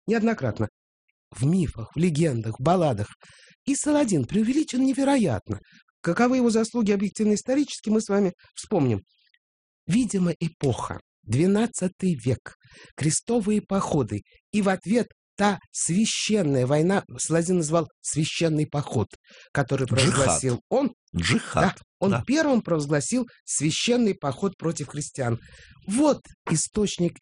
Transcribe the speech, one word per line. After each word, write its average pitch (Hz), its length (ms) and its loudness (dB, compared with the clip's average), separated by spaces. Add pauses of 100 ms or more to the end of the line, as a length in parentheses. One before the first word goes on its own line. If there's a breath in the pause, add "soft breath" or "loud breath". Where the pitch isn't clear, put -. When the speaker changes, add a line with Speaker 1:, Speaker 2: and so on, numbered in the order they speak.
Speaker 1:
неоднократно. 202 600 0 (640)
В - 120 -4
мифах, 147 500 0
в - 20 -4
легендах, 143 600 0
в - 20 -8
балладах. 147 460 2 (580 loud breath)
И 277 100 0
Саладин 277 500 0
преувеличен 254 580 0
невероятно. 254 800 0 (400 soft breath)
Каковы 233 340 2
его 240 140 2
заслуги 220 420 0
объективно 208 440 0
исторически, 269 540 -2
мы 220 120 2
с - 80 -10
вами 196 240 2 (220 soft breath)
вспомним. 127 480 0 (840)
Видимо, 185 500 2
эпоха, - 640 -2 (240)
двенадцатый 185 920 0
век, 123 400 -4 (420 loud breath)
крестовые 208 640 0
походы. 190 600 -2 (280 soft breath)
И 208 100 0
в 190 60 0
ответ 196 400 0 (300)
та 202 220 0 (120)
священная 170 960 0
война, 160 360 2 (140)
Саладин 170 400 0
назвал 160 300 0 (140)
«священный 156 680 -2
поход», 131 400 -2 (460 loud breath)
который 131 340 0
Speaker 2:
Джихад. 123 120 2 (140)
Speaker 1:
провозгласил 120 560 0
он. 269 220 0 (240)
Speaker 2:
Джихад. 98 480 0
Speaker 1:
Да, 180 120 0 (240)
он 202 120 0
Speaker 2:
Да. 120 160 -2
Speaker 1:
первым 285 340 2
провозгласил 156 640 -2 (200 loud breath)
священный 214 680 0
поход 185 440 -4
против 160 320 -6
христиан. 123 500 -4 (480 loud breath)
Вот 254 320 2 (320)
источник 175 720 -2